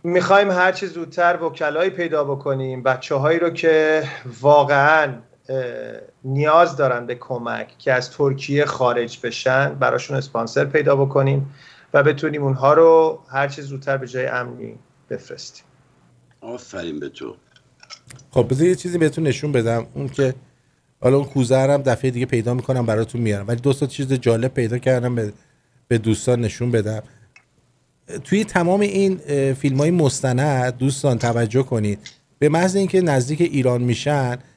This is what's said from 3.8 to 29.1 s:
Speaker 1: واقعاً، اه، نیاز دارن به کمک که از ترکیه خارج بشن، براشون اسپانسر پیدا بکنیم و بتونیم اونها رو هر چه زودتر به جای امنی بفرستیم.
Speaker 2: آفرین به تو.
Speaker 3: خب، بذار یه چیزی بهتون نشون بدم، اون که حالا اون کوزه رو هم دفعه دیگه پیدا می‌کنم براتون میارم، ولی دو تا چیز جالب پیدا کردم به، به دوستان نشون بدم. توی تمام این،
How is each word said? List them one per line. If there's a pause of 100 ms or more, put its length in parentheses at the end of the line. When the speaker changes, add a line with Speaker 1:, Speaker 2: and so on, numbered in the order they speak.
Speaker 1:
واقعاً، (360)
اه، (680)
نیاز
دارن
به
کمک
که
از
ترکیه
خارج
بشن،
براشون
اسپانسر
پیدا
بکنیم (440)
و
بتونیم
اونها
رو (100)
هر
چه
زودتر
به
جای
امنی (340)
بفرستیم. (760)
Speaker 2:
آفرین
به
تو. (960)
Speaker 3:
خب،
بذار
یه
چیزی
بهتون
نشون
بدم،
اون
که (680)
حالا
اون
کوزه
رو
هم
دفعه
دیگه
پیدا
می‌کنم
براتون
میارم،
ولی
دو
تا
چیز
جالب
پیدا
کردم
به، (540)
به
دوستان
نشون
بدم. (1200)
توی
تمام
این،